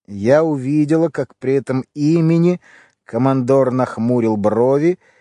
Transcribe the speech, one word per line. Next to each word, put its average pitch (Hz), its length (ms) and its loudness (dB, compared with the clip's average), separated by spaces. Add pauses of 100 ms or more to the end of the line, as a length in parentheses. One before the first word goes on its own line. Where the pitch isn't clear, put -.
Я 110 380 2
увидела, 151 680 0
как - 300 -8
при 131 160 -2
этом 131 280 -2 (120)
имени 165 680 0 (440)
командор 131 680 0
нахмурил 117 680 -2
брови 127 600 0 (220)